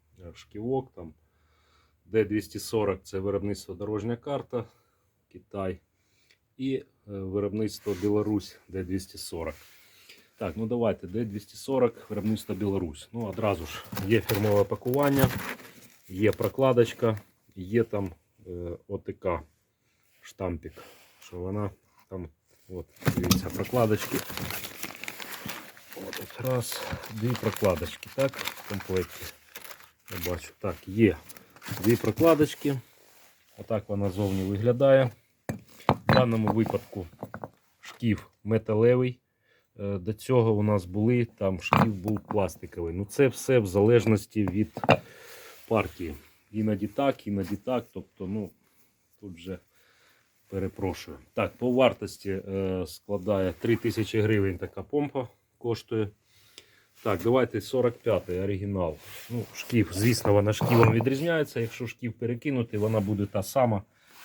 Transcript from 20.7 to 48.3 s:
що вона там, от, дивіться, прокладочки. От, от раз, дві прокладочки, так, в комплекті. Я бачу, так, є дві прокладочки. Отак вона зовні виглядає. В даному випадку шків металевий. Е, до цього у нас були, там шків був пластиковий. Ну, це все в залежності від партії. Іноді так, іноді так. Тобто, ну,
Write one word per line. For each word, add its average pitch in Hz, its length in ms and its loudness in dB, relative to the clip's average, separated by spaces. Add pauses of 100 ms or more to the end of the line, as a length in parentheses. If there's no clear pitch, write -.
що - 180 -16
вона 95 320 -4 (400)
там, 90 200 -12 (400)
от, 90 160 -10 (300)
дивіться, 90 400 -2
прокладочки. 107 600 0 (1800)
От, 95 280 -12
от - 220 -10
раз, 127 360 -2 (320)
дві 110 160 -2 (120)
прокладочки, 95 720 -2
так, 135 160 0
в - 380 -10
комплекті. 92 640 -4 (800)
Я 90 200 -6
бачу, - 280 -8
так, 90 160 -4 (120)
є 95 300 6 (640)
дві 117 120 4
прокладочки. 147 800 4 (840)
Отак 107 320 -4
вона 101 200 0
зовні 95 340 0
виглядає. 123 680 4 (800)
В - 240 4
даному 113 340 4
випадку 101 600 -2 (720)
шків - 500 -2 (140)
металевий. 117 760 2 (600)
Е, 101 180 -4
до 90 160 -4
цього 113 380 4
у 104 120 4
нас 104 220 2
були, 113 400 2
там 95 360 -2
шків - 320 4
був 98 260 -4
пластиковий. 90 760 -4
Ну, 98 120 -4
це 139 220 4
все 127 320 2
в 104 80 0
залежності 107 800 4
від 98 360 -2 (840)
партії. 85 480 -2 (360)
Іноді 104 360 -2
так, 139 400 -2
іноді 98 280 -4
так. 123 380 -4
Тобто, 92 340 -14
ну, 101 220 -6 (680)